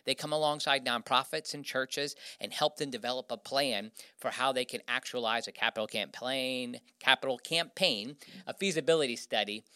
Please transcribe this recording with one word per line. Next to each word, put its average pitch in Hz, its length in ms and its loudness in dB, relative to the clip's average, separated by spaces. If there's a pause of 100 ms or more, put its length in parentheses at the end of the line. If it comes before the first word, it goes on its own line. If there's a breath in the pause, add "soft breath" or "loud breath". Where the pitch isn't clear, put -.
They 131 100 0
come 151 180 -4
alongside 151 520 2
nonprofits 127 680 0
and 147 100 -8
churches 139 520 -2 (240 loud breath)
and - 120 -6
help - 260 0
them 143 120 -2
develop 123 420 -4
a 117 60 -4
plan 117 540 0 (260 loud breath)
for 123 140 -4
how 127 220 2
they 127 120 2
can 123 220 -6
actualize 117 600 0
a 98 40 -10
capital 113 360 0
campaign, 123 920 -4 (200 soft breath)
capital 131 380 4
campaign, 151 800 0 (320 loud breath)
a - 80 -6
feasibility 156 600 2
study, 107 480 -2 (120 loud breath)